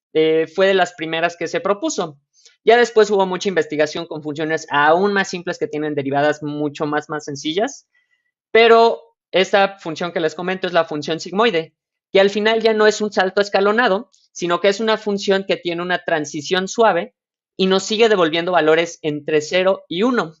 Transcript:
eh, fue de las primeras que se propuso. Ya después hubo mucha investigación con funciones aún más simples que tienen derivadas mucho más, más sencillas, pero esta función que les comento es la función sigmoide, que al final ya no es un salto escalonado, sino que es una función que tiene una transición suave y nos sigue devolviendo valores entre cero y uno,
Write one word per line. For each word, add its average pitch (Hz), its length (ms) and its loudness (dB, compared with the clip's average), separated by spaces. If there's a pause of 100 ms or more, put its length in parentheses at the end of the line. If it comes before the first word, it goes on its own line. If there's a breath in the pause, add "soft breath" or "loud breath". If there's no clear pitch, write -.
(140)
eh, 160 340 2
fue 190 200 0
de 196 60 4
las 180 200 2
primeras 165 420 -4
que 165 120 -6
se 170 120 -4
propuso. 190 600 -4 (440 soft breath)
Ya 226 140 6
después 226 340 4
hubo 196 140 2
mucha 185 240 -4
investigación 156 560 -2
con 160 180 -12
funciones 156 460 -4
aún 160 420 2
más 196 160 -2
simples 175 300 -8
que 156 100 -4
tienen 151 280 -6
derivadas 143 480 -2
mucho 147 420 -6
más, 147 240 -4
más 151 160 -10
sencillas, 156 640 -6 (640)
pero 226 500 4 (300)
esta 196 480 0
función 170 340 -8
que 190 60 -4
les 156 160 -2
comento 185 320 -6
es 175 60 -6
la 165 120 2
función 156 340 -6
sigmoide, 175 560 -2 (360)
que 190 100 4
al 196 80 6
final 214 320 0
ya 220 120 2
no 214 140 4
es 208 140 0
un 208 100 -4
salto 190 300 0
escalonado, 202 720 0 (200)
sino 175 300 -4
que 202 80 4
es 202 100 -2
una 220 180 0
función 202 480 -2
que 175 120 -2
tiene 175 240 -6
una 180 220 -4
transición 165 640 -4
suave 208 480 0 (420)
y 190 80 2
nos 190 180 2
sigue 220 260 2
devolviendo 170 420 0
valores 165 500 2
entre 151 400 -2
cero 185 460 0
y 170 160 -2
uno, 226 360 -2